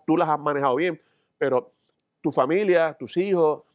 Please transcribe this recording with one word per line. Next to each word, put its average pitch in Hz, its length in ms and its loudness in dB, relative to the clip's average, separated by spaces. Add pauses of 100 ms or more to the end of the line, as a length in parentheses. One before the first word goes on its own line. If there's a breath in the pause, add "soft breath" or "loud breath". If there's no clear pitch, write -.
tú 156 120 2
las 170 100 0
has 151 100 0
manejado 143 380 -2
bien, 160 260 -4 (360)
pero 127 340 -2 (480)
tu 147 140 -4
familia, 165 680 2
tus - 160 -14
hijos, 170 480 0 (120)